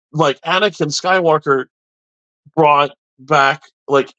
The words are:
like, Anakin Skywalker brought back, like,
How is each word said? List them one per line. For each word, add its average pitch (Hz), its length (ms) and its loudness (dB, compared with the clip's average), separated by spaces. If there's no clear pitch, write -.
like, 147 300 -2
Anakin 175 500 -4
Skywalker 156 760 -2
brought 147 360 2
back, 139 460 0
like, 135 320 0